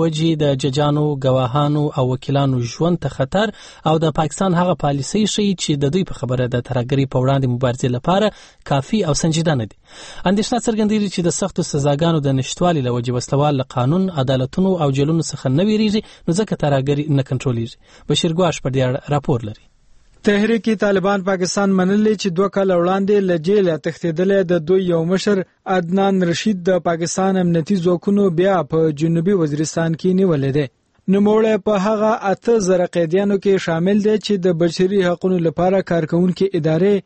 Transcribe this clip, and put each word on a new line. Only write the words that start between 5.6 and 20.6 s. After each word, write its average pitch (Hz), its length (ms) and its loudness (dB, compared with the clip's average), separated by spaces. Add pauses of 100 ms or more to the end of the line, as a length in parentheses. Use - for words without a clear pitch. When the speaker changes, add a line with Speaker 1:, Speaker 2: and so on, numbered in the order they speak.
Speaker 1:
چې 160 100 -2 (100)
د 139 120 0
دوی 185 140 0
په - 120 -10
خبره 127 340 -2
د - 20 0 (120)
ترهګرۍ 131 440 -2
په 139 100 0
وړاندې 135 320 0
مبارزې 123 420 -2
لپاره 196 340 0 (400)
کافي 147 340 0
او 151 160 0
سنجیده 160 400 0
نه 110 100 -4
دي. - 60 -20 (520)
اندېښنه 214 380 0
څرګندېږي 214 480 0
چې 190 140 -4
د 151 120 -2
سختو 185 220 -4 (100)
سزاګانو 147 540 0
د - 20 2 (120)
نشتوالي 165 460 0
له 123 100 -2
وجې 123 140 -4
وسلوال 143 500 0
له 127 40 -2 (120)
قانون، 165 340 0 (140)
عدالتونو 139 580 0
او 143 80 2
جیلونو 147 400 0
څخه - 160 -8
نه 139 220 2
ویریږي، 214 340 2 (240)
نو 165 140 0
ځکه 202 140 -2 (100)
ترهګري 143 400 0 (120)
نه 135 60 2
کنټرولېږي. 123 540 -4 (320)
بشیر 160 240 0
ګواش 165 320 0
په 143 100 -2
دې 135 140 2
اړه 143 280 -4
راپور 139 240 -2 (100)
لري. - 140 -18 (640)
Speaker 2:
تحریک 214 400 2 (120)